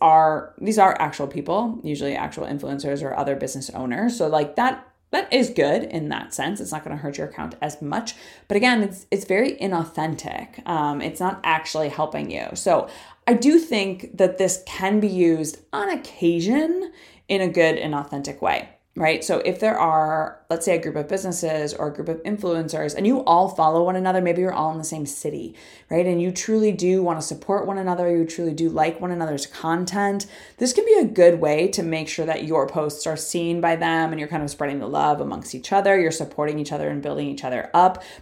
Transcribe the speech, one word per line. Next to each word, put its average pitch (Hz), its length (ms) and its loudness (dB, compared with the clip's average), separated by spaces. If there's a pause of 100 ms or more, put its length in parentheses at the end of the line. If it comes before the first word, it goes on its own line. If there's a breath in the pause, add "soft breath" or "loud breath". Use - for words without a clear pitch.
are, 160 580 4
these 214 200 0
are 190 220 6
actual 147 260 -4
people, 196 560 -2
usually 139 320 -4
actual 147 320 -6
influencers 143 560 -6
or 139 160 -6
other 139 160 0
business 139 360 -6
owners. 151 460 -2
So, 160 120 2
like, 151 260 0
that, 254 340 -2 (220)
that 370 220 -2
is 247 180 4
good 147 320 2
in 151 280 -6
that - 220 -8
sense. 165 280 -4
It's - 100 -10
not 151 140 -8
gonna 156 120 -8
hurt 143 220 -8
your 156 80 -6
account - 340 -10
as 147 220 -6
much. 175 320 -6 (320 loud breath)
But 202 100 2
again, 226 280 4
it's, - 260 -8
it's 196 140 -2
very 240 320 2
inauthentic. 165 1080 -6
Um, 147 360 -2
it's - 180 -6
not 185 240 -2
actually 156 460 0
helping 151 420 -4
you. - 240 -8
So - 340 2 (380 loud breath)
I 240 80 6
do 285 240 6
think 196 580 -4
that 185 220 4
this 185 260 0
can 196 360 0
be 208 80 4
used 165 500 2 (140)
on 392 180 -2
occasion 294 1000 0 (340 loud breath)
in 196 140 0
a 185 80 0
good 160 300 4
and 151 180 -4
authentic 143 460 -8
way, 73 260 -2 (280)
right? 160 280 0
So 170 200 0
if 185 140 0
there 220 180 2
are, 156 720 0
let's 165 160 -2
say, 180 120 2
a 165 40 0
group 160 140 -6
of 147 140 -4
businesses 165 680 -2
or 151 140 -4
a 143 40 -6
group 165 160 -8
of 165 140 -4
influencers, 165 720 -2
and - 100 -2
you 269 200 2
all 175 240 6
follow 165 340 4
one 185 140 2
another, 185 240 2
maybe 175 200 2
you're 185 120 0
all 156 180 -2
in 160 80 -6
the 160 60 -8
same 156 200 -6
city, - 520 -8 (340 loud breath)
right? 175 160 2
And 175 160 2
you 180 80 0
truly 214 400 2
do 180 320 2
wanna 165 180 0
support 185 460 -2
one 196 120 -4
another, 180 380 0
you 165 80 2
truly 165 300 -4
do 165 140 0
like 156 320 0
one 180 100 -4
another's 160 360 -4
content, 196 800 -2 (320 loud breath)
this 247 140 0
can 427 120 2
be 453 100 6
a 349 100 6
good 170 360 6
way 156 280 2
to - 140 -4
make 160 260 -2
sure 165 160 -4
that 156 200 -2
your 156 240 2
posts 151 360 -4
are 160 120 -2
seen 170 440 -2
by 165 140 4
them 165 380 0
and 151 80 -4
you're 147 80 -6
kind 156 160 -4
of 143 60 -4
spreading 143 280 -4
the 107 80 -6
love 147 340 2
amongst 143 360 -8
each - 160 -10
other, 196 260 4
you're 160 140 2
supporting 151 480 -4
each 147 100 -6
other 151 180 -4
and 147 140 -4
building 147 240 -4
each 143 160 -8
other 123 320 -4
up 185 260 6 (220 loud breath)